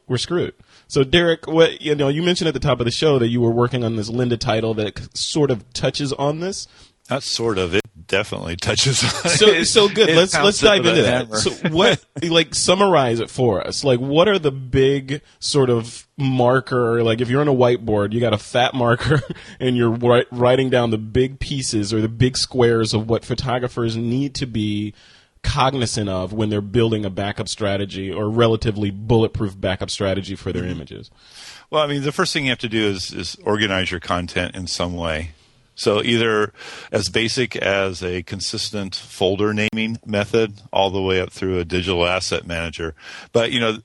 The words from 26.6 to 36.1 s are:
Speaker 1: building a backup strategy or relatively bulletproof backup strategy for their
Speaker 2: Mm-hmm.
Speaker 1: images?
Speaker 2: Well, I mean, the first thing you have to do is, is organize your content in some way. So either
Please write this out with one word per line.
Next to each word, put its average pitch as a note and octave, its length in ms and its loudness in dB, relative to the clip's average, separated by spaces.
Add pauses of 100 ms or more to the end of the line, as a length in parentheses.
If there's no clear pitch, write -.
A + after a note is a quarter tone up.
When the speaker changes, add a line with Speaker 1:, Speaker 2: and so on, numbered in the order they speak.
Speaker 1:
building G#2+ 440 0
a G2 60 -4
backup G2+ 380 -6
strategy G2 640 -4
or G#2 180 -2
relatively A2 640 2
bulletproof G#2+ 680 0
backup F#2 300 -4
strategy F#2+ 460 -4
for - 160 -8
their F2 100 -4
Speaker 2:
Mm-hmm. F2+ 100 -6
Speaker 1:
images? C#2 380 -12 (600)
Speaker 2:
Well, D#3 120 0
I D3 60 0
mean, C#3+ 140 -2
the C#3+ 100 -2
first F#3 200 0
thing D3+ 120 -2
you C3+ 60 2
have A#2+ 100 -2
to B2 80 -6
do A2 180 0
is, F#2+ 260 -4
is - 320 -10
organize G2 460 0
your F2 100 -6
content F2+ 540 -4
in F#2 140 -10
some F2+ 260 -4
way. D#2+ 380 -6 (440)
So G#2 260 2
either A2+ 500 0 (400)